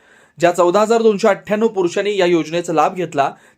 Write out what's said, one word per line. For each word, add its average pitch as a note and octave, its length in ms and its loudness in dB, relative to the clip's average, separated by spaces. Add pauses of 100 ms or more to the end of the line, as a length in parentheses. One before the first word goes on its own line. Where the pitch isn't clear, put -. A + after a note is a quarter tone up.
(400)
ज्या E3+ 120 2
चौदा F3 300 2
हजार A3+ 200 2
दोनशे A3 260 2
अठ्ठ्याण्णव G#3 400 -2
पुरुषांनी G3 500 -2
या F3+ 80 2
योजनेचा E3+ 480 -2
लाभ D#3+ 220 0
घेतला, D#3+ 380 -4 (240)